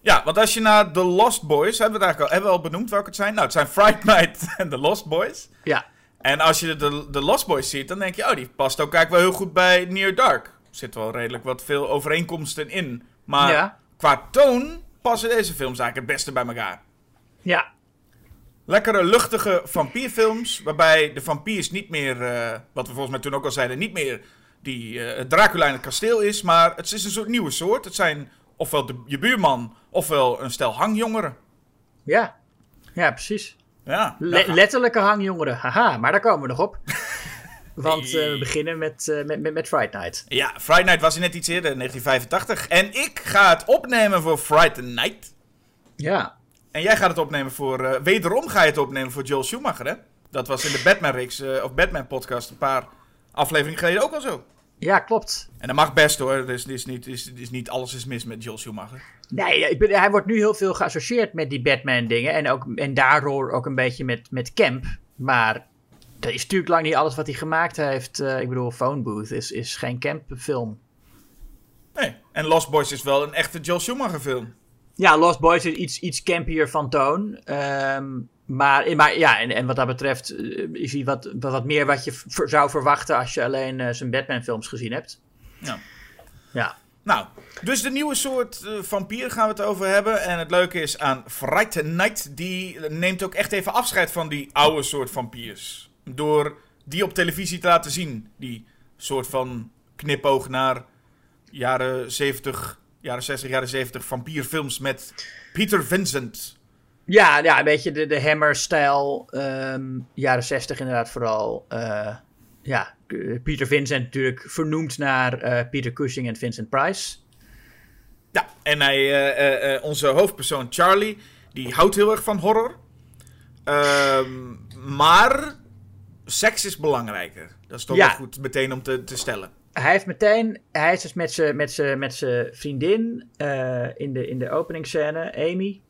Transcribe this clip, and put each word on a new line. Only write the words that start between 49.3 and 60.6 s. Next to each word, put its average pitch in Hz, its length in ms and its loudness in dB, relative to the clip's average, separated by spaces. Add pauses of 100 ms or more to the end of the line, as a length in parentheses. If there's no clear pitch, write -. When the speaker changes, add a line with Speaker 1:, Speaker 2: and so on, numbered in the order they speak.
Speaker 1:
Schumacher, 226 440 -6
hè? 160 60 -2 (380)
Dat 123 180 -6
was 131 160 -4
in 143 80 -4
de 131 120 -2
Batman-reeks, 135 560 0
eh, 135 240 -2
of 127 100 -8
Batman-podcast 131 760 -4
een - 80 -20
paar 135 300 -2 (440)
afleveringen 147 460 0
geleden 175 240 2
ook 311 120 -2
al 302 60 -6
zo. 190 240 -8 (340)
Speaker 2:
Ja, 185 200 2
klopt. - 600 -4
Speaker 1:
En - 80 -10
dat 127 100 -2
mag 151 160 4
best, 151 260 4
hoor. 131 280 0
Dus 123 160 -6
het 135 100 -10
is 120 140 -10
niet, 127 200 -10
is, 127 260 -12
is 120 180 -16
niet 127 200 -10
alles 127 240 -6
is 120 100 -12
mis 123 200 -8
met 113 180 -12
Joel 110 160 -12
Schumacher. 110 440 -14 (260)
Speaker 2:
Nee, - 420 2
ik - 80 0
ben, 208 120 4
hij 196 200 6
wordt 202 160 2
nu 220 100 0
heel 214 180 2
veel 190 200 0